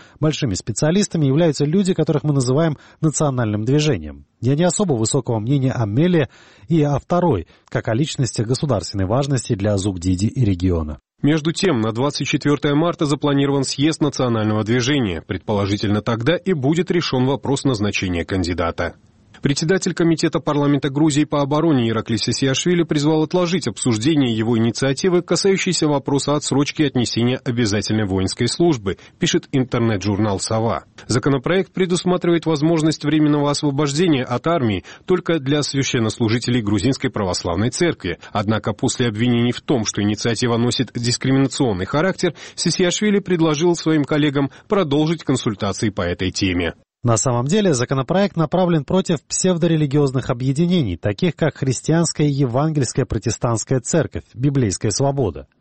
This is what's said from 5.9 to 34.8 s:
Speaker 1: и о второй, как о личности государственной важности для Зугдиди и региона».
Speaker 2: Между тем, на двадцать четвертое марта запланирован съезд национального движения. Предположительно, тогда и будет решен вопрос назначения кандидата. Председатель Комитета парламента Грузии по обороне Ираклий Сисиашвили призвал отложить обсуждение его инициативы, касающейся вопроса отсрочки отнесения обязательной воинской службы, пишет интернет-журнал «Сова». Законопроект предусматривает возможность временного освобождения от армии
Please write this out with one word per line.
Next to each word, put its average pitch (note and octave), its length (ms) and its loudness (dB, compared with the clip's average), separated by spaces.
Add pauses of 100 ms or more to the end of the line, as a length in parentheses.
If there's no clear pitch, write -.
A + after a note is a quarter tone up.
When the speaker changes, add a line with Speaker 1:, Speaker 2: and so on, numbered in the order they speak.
Speaker 1:
и E3 140 4
о C#3+ 160 0
второй, F3 480 0 (200)
как - 220 -4
о A2+ 40 2
личности B2+ 500 -2
государственной G#2+ 640 -2
важности B2+ 500 0
для G2+ 200 0
Зугдиди F#2 520 0
и B2+ 180 0
региона». E2+ 540 -2 (220)
Speaker 2:
Между D3+ 300 0
тем, D#3 300 0
на A2 100 0
двадцать C3+ 360 -2
четвертое D3 480 0
марта E3 300 0
запланирован C#3 600 0
съезд D3 340 0
национального A2 640 0
движения. A#2 580 0
Предположительно, G2+ 800 -2
тогда A#2 360 0
и F#3+ 160 -2
будет D#3+ 380 0
решен C#3 340 0
вопрос B2+ 400 -2
назначения G2 580 -2
кандидата. E2+ 720 -2 (460)
Председатель E3 520 0
Комитета E3 480 0
парламента C#3+ 480 0
Грузии D3 340 2
по D3 180 -2
обороне C#3+ 460 2
Ираклий A2+ 300 -2
Сисиашвили C#3 640 0
призвал D#3 400 0
отложить E3+ 460 -2
обсуждение B2 640 0
его A2+ 220 0
инициативы, C#3 640 0
касающейся F3+ 680 0
вопроса C#3+ 480 0
отсрочки C#3+ 480 0
отнесения B2 540 0
обязательной G#2+ 680 0
воинской F#2+ 440 0
службы, A#2+ 480 0 (200)
пишет E3+ 360 0
интернет-журнал G#2+ 880 0
«Сова». A2+ 420 -2 (240)
Законопроект C#3+ 640 0
предусматривает F3 760 0
возможность D#3 580 0
временного D3 440 2
освобождения C#3+ 760 2
от B2 200 -4
армии B2 380 0 (220)